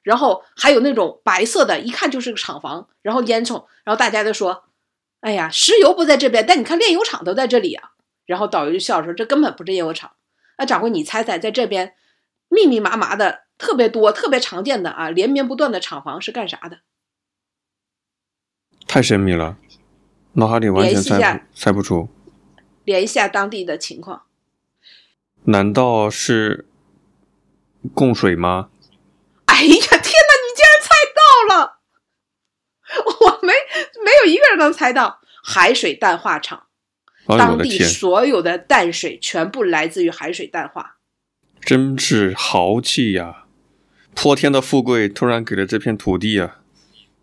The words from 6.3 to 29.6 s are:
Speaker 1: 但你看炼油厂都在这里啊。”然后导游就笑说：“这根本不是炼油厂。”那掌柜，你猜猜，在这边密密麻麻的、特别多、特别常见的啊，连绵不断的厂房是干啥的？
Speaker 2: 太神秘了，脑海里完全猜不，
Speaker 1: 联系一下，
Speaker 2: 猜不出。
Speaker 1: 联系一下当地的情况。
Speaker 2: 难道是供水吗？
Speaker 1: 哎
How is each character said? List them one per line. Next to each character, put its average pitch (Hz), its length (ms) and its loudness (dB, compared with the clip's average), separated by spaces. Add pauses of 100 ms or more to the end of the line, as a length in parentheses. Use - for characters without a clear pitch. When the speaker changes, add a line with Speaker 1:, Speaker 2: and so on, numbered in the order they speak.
Speaker 1:
但 349 120 4
你 233 40 -4
看 330 160 -4
炼 440 140 2
油 349 100 -2
厂 - 200 -8
都 - 100 -6
在 262 120 -2
这 240 140 0
里 175 140 -4
啊。” - 180 -18 (340)
然 180 140 -6
后 208 80 -4
导 185 180 -4
游 151 80 -4
就 185 60 -4
笑 175 240 -4
说 170 120 -10
：“这 220 100 -8
根 190 140 0
本 220 140 0
不 - 60 -20
是 180 60 -18
炼 190 120 -4
油 165 160 -6
厂。” - 200 -16 (440)
那 269 80 -6
掌 220 160 0
柜， 226 80 -2
你 180 140 -4
猜 220 200 -6
猜， 208 140 -6
在 214 140 -6
这 226 160 -2
边 190 260 -6 (560)
密 403 160 4
密 247 140 4
麻 214 180 -2
麻 190 180 -4
的、 202 280 -2 (140)
特 - 180 -4
别 240 120 4
多、 220 240 2
特 - 160 -6
别 269 120 0
常 180 240 -8
见 226 180 -4
的 170 80 -8
啊， 160 200 -8
连 180 200 0
绵 277 180 -2
不 269 80 -8
断 269 160 -2
的 190 80 -6
厂 147 240 -12
房 147 160 -12
是 208 120 -10
干 214 180 -8
啥 - 180 -14
的？ 170 120 -20 (2000)
Speaker 2:
太 - 160 2
神 120 180 0
秘 95 140 0
了， 82 240 -4 (760)
脑 110 140 2
海 113 120 0
里 110 100 0
完 95 200 2
全 104 60 0
猜 98 60 2
不， - 20 -6
Speaker 1:
联 - 0 -
系 - 120 0
一 - 40 4
下， 196 340 -2
Speaker 2:
猜 - 180 -2
不 98 100 -2
出。 92 280 -4 (760)
Speaker 1:
联 190 180 -2
系 202 40 -2
一 - 20 -4
下 220 220 -2
当 202 200 -4
地 208 140 -10
的 165 140 -8
情 - 240 -14
况。 - 220 -20 (1200)
Speaker 2:
难 101 260 2
道 113 380 2
是 110 560 -4 (1300)
供 131 200 0
水 92 220 0
吗？ 90 340 -4 (760)
Speaker 1:
哎 - 180 2